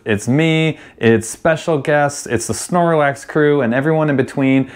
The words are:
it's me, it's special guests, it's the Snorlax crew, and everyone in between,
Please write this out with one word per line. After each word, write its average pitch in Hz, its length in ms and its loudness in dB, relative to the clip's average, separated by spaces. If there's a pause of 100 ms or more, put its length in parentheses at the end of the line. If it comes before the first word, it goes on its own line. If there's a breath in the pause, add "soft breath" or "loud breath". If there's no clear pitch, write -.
it's 107 240 -2
me, 160 500 2 (200 loud breath)
it's 117 280 2
special 160 520 -2
guests, 143 480 -2
it's 117 200 -4
the 117 60 -6
Snorlax 165 760 0
crew, 147 360 2
and 113 100 0
everyone 151 380 0
in 135 80 2
between, 135 580 0